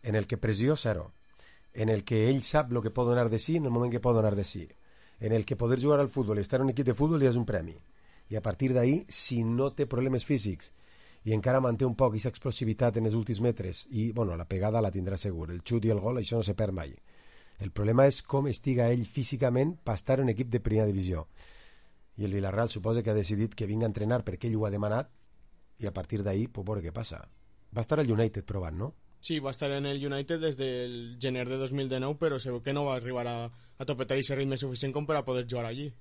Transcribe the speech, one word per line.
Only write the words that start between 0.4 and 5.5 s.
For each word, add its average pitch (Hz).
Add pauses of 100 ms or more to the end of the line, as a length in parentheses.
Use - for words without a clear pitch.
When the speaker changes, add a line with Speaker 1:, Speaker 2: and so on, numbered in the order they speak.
Speaker 1:
zero, 104 (640)
en 110
el 104
que 110
ell 135
sap 143
lo 120
que 110
pot 123
donar 120
de 110
si 160
en 151
el 123
moment 120
que 117
pot 120
donar 107
de 101
si, - (560)
en 110
el 110
que -